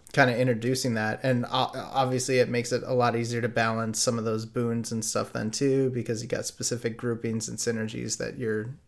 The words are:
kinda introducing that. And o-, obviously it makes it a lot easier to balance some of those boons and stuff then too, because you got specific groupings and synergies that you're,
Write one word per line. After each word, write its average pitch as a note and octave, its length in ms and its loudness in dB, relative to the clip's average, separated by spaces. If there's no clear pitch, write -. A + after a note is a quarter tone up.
kinda B2 240 6
introducing B2 560 2
that. A2 300 0
And B2 200 2
o-, B2+ 300 0
obviously B2+ 680 0
it A#2+ 80 6
makes A#2+ 240 0
it B2 140 0
a B2+ 80 -2
lot A#2+ 240 4
easier A#2 240 -2
to A#2 80 0
balance A2+ 500 0
some A#2 180 2
of A2 60 -2
those A2 220 0
boons A#2 480 -2
and A2 100 -2
stuff A2 300 -2
then A2 180 -2
too, C3+ 380 2
because A#2 320 -2
you A#2+ 80 -10
got A2 160 -2
specific A#2 500 -4
groupings A2+ 540 -2
and A#2 80 -8
synergies A2+ 640 -4
that A2+ 180 -6
you're, A2 320 -2